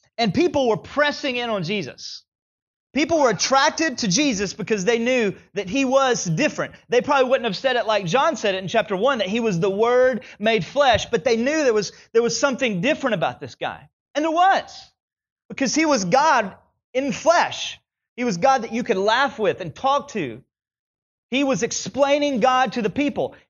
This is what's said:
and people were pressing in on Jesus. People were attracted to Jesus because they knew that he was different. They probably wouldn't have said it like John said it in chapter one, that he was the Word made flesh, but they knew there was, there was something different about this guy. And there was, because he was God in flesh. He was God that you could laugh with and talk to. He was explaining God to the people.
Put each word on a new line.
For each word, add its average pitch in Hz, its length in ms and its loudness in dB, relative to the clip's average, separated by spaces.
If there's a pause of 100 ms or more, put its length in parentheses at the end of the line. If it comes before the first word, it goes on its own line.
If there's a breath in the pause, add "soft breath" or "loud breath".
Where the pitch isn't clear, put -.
(180)
and 233 160 0
people 285 340 2
were 214 80 2
pressing 285 600 -2
in 240 120 -4
on 208 140 -2
Jesus. 165 600 -8 (680)
People 311 260 2
were 269 80 6
attracted 269 680 2
to 233 100 -2
Jesus 208 460 0
because 196 320 -4
they 233 120 2
knew 233 360 0 (180 loud breath)
that 196 160 -6
he 269 160 0
was 262 400 2
different. 175 500 -2 (140 loud breath)
They 240 140 2
probably 269 260 2
wouldn't 247 160 2
have 202 120 -4
said 254 200 -2
it 208 100 -2
like 208 200 0
John 269 300 2
said 202 180 -2
it 190 80 -4
in 190 60 -8
chapter 214 280 0
one, 247 220 2
that 185 100 -4
he 196 100 -2
was 190 220 0
the 202 80 2
Word 240 560 2 (140 loud breath)
made 220 260 0
flesh, 254 400 2
but 220 180 -2
they 240 140 2
knew 285 280 0
there 247 100 4
was, 214 180 -2 (220 loud breath)
there 233 80 6
was 233 180 -2
something 240 400 0
different 262 320 0
about 156 260 -2
this 123 160 -14
guy. 123 360 -10 (240)
And 294 100 0
there 320 80 0
was, 349 580 0 (600)
because 240 240 -2
he 311 100 2
was 262 220 2
God 262 500 2 (380)
in 269 180 -2
flesh. - 680 0 (380)
He 240 80 -6
was 208 140 -2
God 262 240 2
that 226 100 -10
you 233 100 -2
could 214 140 -2
laugh 220 420 0
with 202 220 0
and 160 140 -10
talk 277 380 -2
to. 131 300 -6 (880)
He 269 140 0
was 254 180 0
explaining 285 800 0
God 254 340 2
to 247 80 -2
the 208 60 0
people. 202 460 -4 (160 loud breath)